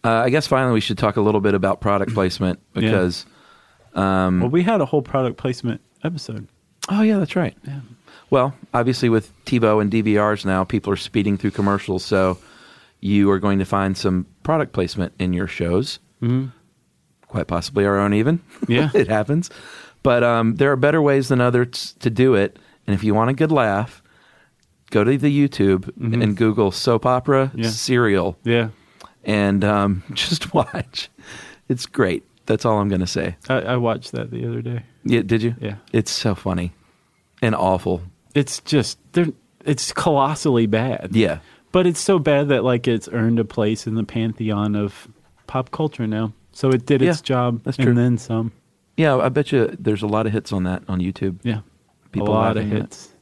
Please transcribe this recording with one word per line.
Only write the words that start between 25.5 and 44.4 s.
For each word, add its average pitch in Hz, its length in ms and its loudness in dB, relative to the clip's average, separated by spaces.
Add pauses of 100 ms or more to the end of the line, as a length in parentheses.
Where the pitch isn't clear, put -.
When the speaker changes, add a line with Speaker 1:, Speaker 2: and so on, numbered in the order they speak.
Speaker 2:
Mm-hmm. 117 220 -2
Speaker 1:
and 107 160 0
Google 107 340 2
soap - 340 0
opera 135 480 2
Speaker 2:
Yeah. 117 160 -4
Speaker 1:
serial. 110 760 0
Speaker 2:
Yeah. 117 240 2 (560)
Speaker 1:
And, 101 400 2
um, 101 420 0
<laughs> - 60 -12
just - 400 -6
watch. - 560 -4 (580)
It's 127 180 -4
great. 92 380 -2 (220)
That's 110 200 -2
all 110 140 2
I'm 101 80 0
gonna 92 200 0
say. 87 280 -4 (140)
Speaker 2:
I, 131 60 0
I 123 220 -2
watched 120 360 -4
that 117 180 -8
the 120 160 -8
other 117 140 -8
day. 120 220 -8 (200)
Speaker 1:
Yeah, 117 180 0
did 110 220 -2
you? 117 160 -2
Speaker 2:
Yeah. 104 160 -8 (160)
Speaker 1:
It's - 200 0
so - 220 -2
funny 87 380 -4 (720)
and 113 120 0
awful. 92 480 0 (340)
Speaker 2:
It's - 260 -2
just, - 360 -2 (140)
they're, 175 160 2 (380)
it's - 260 -4
colossally 139 720 2
bad. 110 480 -2
Speaker 1:
Yeah. 92 260 2 (340)
Speaker 2:
But 185 140 4
it's 170 120 0
so 190 200 2
bad 143 300 2
that, 123 140 2
like, 123 240 0
it's 113 240 -2
earned 117 280 2
a 113 60 2
place 107 400 -2
in 110 100 -6
the 113 100 -2
pantheon 107 720 -4